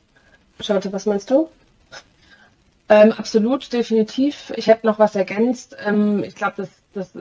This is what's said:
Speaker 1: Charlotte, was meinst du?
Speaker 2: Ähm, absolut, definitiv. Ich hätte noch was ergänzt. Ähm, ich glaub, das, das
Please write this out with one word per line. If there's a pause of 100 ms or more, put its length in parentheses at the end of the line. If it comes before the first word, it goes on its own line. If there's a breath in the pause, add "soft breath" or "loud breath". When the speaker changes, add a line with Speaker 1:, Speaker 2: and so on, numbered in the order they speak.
(600 soft breath)
Speaker 1:
Charlotte,
was
meinst
du? (1400 soft breath)
Speaker 2:
Ähm,
absolut,
definitiv.
Ich
hätte
noch
was
ergänzt.
Ähm,
ich
glaub,
das, (240)
das (100)